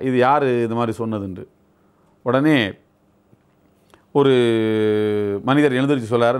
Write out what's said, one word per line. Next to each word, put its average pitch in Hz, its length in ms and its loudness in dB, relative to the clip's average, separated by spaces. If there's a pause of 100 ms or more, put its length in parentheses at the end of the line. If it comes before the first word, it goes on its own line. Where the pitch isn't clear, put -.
"இது 127 100 0
யாரு 135 320 2 (140)
இது 113 160 -4
மாதிரி 117 140 -2 (100)
சொன்னதுன்று?" 98 420 -8 (840)
உடனே 143 280 2 (1600)
ஒரு 135 140 4 (1120)
மனிதர் 139 320 2
எழுந்திருச்சு 131 360 -2
சொல்றாரு, 120 260 0